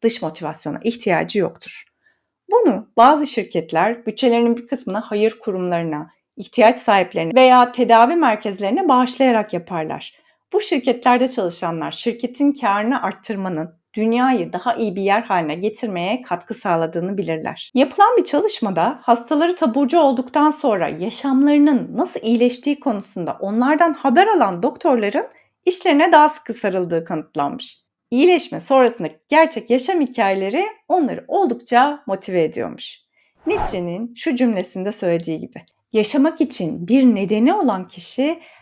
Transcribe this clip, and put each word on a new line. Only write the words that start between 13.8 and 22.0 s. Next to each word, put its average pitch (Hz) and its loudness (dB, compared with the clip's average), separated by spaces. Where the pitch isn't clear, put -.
dünyayı 226 0
daha 233 -4
iyi 208 -4
bir 196 -4
yer 196 2
haline 170 -2
getirmeye 202 -4
katkı 175 -8
sağladığını 170 -4
bilirler. 160 -8
Yapılan 285 2
bir 381 2
çalışmada 220 -2
hastaları 302 0
taburcu 285 0
olduktan 277 2
sonra 208 -2
yaşamlarının 269 0
nasıl 311 -4